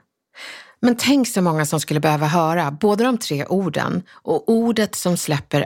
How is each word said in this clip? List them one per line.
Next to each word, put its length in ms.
Men 120
tänk 300
så 140
många 240
som 140
skulle 200
behöva 280
höra 440
både 320
de 140
tre 280
orden 680
och 380
ordet 460
som 220
släpper 480